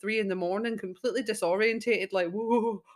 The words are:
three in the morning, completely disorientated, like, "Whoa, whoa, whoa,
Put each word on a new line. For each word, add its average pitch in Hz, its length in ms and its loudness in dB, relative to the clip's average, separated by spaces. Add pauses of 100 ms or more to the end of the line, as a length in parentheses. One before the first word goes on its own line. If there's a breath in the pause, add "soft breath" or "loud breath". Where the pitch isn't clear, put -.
three 220 200 0
in 202 80 0
the 185 80 0
morning, 208 420 -2
completely 233 440 -4
disorientated, 208 880 0
like, 180 180 2
"Whoa, 214 160 -4
whoa, 233 140 4
whoa, 214 220 -2 (140 soft breath)